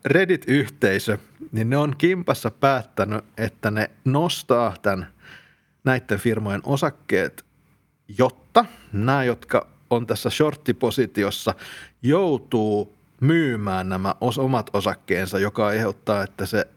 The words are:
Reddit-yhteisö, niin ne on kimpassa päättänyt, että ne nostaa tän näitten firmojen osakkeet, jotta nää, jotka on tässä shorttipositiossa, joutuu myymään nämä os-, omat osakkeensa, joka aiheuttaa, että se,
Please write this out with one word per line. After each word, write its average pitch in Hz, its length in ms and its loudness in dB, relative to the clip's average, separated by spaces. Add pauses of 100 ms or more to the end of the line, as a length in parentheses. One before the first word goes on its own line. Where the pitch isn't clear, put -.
Reddit-yhteisö, 143 1120 2 (340)
niin 110 180 0
ne 139 80 2
on 147 200 0
kimpassa 170 540 0
päättänyt, 110 760 0 (120)
että 110 340 -4
ne 107 180 -2 (160)
nostaa 127 760 0
tän 95 260 -2 (760)
näitten 120 360 0
firmojen 107 440 -2
osakkeet, 135 800 -2 (720)
jotta 127 480 2 (280)
nää, 127 300 0
jotka - 440 0 (220)
on 117 180 0
tässä 113 220 -2
shorttipositiossa, 117 1300 -2 (460)
joutuu 120 960 0 (240)
myymään 110 680 0
nämä 95 320 -2
os-, 120 180 -2
omat 131 340 0
osakkeensa, 95 680 -2
joka 104 280 0
aiheuttaa, 104 560 -2
että 95 220 -8
se, 104 320 -2